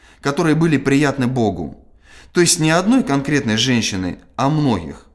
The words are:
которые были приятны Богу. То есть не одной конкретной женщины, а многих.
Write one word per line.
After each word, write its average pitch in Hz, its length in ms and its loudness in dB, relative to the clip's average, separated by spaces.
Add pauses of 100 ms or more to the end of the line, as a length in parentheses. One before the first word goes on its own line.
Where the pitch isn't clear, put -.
(200)
которые 147 340 0
были 160 220 2
приятны 135 500 0
Богу. 101 580 -4 (480)
То 175 100 2
есть 170 180 2
не 156 100 2
одной 202 320 2
конкретной 139 540 -2
женщины, 110 600 -2 (180)
а 135 140 0
многих. 110 640 -2